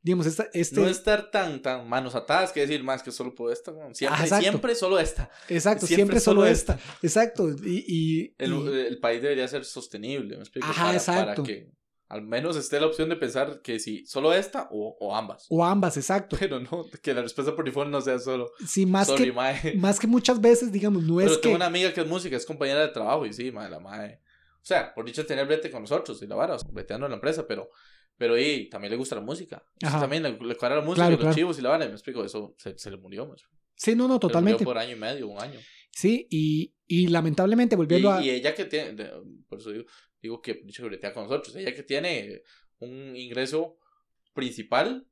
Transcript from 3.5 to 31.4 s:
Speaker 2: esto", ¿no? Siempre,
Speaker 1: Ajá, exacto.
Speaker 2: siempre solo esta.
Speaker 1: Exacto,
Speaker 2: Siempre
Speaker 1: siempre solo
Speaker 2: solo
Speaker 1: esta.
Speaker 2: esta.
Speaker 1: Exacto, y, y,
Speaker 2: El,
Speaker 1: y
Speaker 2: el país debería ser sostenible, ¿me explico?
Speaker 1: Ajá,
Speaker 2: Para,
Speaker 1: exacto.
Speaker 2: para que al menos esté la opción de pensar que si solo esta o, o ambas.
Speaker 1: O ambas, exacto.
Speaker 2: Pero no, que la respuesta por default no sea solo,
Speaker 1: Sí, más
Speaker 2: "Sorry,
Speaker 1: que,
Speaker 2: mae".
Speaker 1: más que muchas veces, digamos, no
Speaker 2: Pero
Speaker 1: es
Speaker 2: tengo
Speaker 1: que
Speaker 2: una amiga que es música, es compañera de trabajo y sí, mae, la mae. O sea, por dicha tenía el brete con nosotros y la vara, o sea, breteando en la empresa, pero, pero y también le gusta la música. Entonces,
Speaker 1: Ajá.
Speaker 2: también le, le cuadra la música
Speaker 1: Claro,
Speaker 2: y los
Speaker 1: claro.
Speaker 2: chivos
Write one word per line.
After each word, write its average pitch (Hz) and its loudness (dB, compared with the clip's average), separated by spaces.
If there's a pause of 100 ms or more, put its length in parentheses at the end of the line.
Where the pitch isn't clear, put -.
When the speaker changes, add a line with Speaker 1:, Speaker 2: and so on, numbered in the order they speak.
Speaker 2:
esto", 160 -8
¿no? 151 -16
Siempre, 139 2
Speaker 1:
Ajá, 151 2
exacto. 196 4
Speaker 2:
siempre 247 2
solo 190 2
esta. 156 -2 (180)
Speaker 1:
Exacto, 180 2
Speaker 2:
Siempre 165 4
Speaker 1:
siempre 202 6
solo 202 8
Speaker 2:
solo 151 8
Speaker 1:
esta. - 2
Speaker 2:
esta. - -10
Speaker 1:
Exacto, 214 4 (160)
y, 190 -2
y, 160 0
Speaker 2:
El, 135 -2
Speaker 1:
y 143 0 (180)
Speaker 2:
el 120 -4
país 117 0
debería 131 0
ser 135 -6
sostenible, 117 -10
¿me 101 -16
explico? - -8
Speaker 1:
Ajá, 151 0
Speaker 2:
Para, 175 2
Speaker 1:
exacto. 113 0
Speaker 2:
para 127 -4
que - -10 (380)
al 107 -10
menos 135 -4
esté 143 -2
la 156 4
opción 156 0
de 165 0
pensar 135 -4
que 113 -6
si 107 -10
solo 147 2
esta 196 -2
o, 107 -8
o 101 -6
ambas. 107 -6
Speaker 1:
O 165 4
ambas, 185 2
exacto. 190 -2
Speaker 2:
Pero 143 -2
no, 160 -8 (160)
que 143 -2
la 123 0
respuesta 135 -4
por 160 -2
default 143 -2
no 143 -2
sea 127 -2
solo, 123 -4 (160)
Speaker 1:
Sí, 190 2
más 196 4
Speaker 2:
"Sorry, 139 4
Speaker 1:
que, 123 2
Speaker 2:
mae". 135 -2
Speaker 1:
más 196 2
que 233 0
muchas 240 4
veces, 233 6
digamos, 196 2
no 165 2
Speaker 2:
Pero 190 6
Speaker 1:
es - 4
Speaker 2:
tengo 226 6
Speaker 1:
que 185 4
Speaker 2:
una 180 2
amiga 180 2
que 175 -2
es 156 2
música, 170 -4
es 120 -4
compañera 143 0
de 151 4
trabajo 131 0
y 107 -6
sí, 123 -6
mae, 104 -12
la 80 -12
mae. 104 -14 (420)
O - -20
sea, - 0
por 113 -8
dicha - -6
tenía 139 -2
el 139 -2
brete 156 0
con 120 -12
nosotros 107 -4
y 101 -12
la 101 -10
vara, 143 0
o 117 -6
sea, - -12
breteando 104 -8
en 135 -6
la 113 -6
empresa, 156 -2
pero, 98 -6 (480)
pero 117 2
y 135 0
también 101 -10
le 117 -4
gusta 131 -6
la 107 -6
música. 151 -10 (180)
Entonces, 160 -4
Speaker 1:
Ajá. 147 0
Speaker 2:
también 147 -2
le, 143 -2
le 117 -6
cuadra 127 0
la 151 2
música 170 2
Speaker 1:
Claro, 170 8
Speaker 2:
y 160 6
los - -2
Speaker 1:
claro. 156 4
Speaker 2:
chivos 160 0